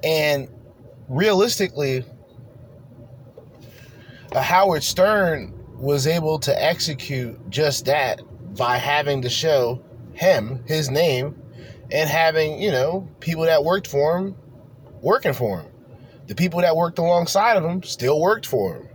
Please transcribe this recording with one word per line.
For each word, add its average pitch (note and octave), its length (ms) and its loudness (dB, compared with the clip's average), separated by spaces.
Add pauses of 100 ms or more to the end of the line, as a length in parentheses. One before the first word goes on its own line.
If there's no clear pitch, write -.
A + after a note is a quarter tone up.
And D3+ 440 0 (600)
realistically, F3+ 960 0 (2250)
a C3+ 100 0
Howard F3 420 4
Stern F#3 720 2 (220)
was C#3 320 0
able D#3 320 0
to - 240 0
execute C3+ 880 -4
just C#3+ 360 0
that C#3 360 0 (340)
by A#2+ 220 0
having C#3+ 440 0
the B2 80 -4
show, B2+ 540 0 (300)
him, C3+ 520 0
his D#3 240 -2
name, C#3+ 500 0 (520)
and D3+ 180 2
having, D#3 520 2
you G3+ 100 0
know, D#3+ 360 -2 (120)
people D#3+ 240 -4
that D#3+ 200 4
worked F3+ 240 0
for D3 300 0
him, F#3+ 180 -6 (680)
working E3 320 0
for G#2 280 -4
him. - 60 -18 (600)
The - 80 -10
people F3 260 0
that E3 160 4
worked E3+ 200 0
alongside F3 600 2
of D#3+ 80 0
him F3+ 180 -4
still C3 380 0
worked G#3+ 240 2
for F#2+ 320 -2
him. - 180 -18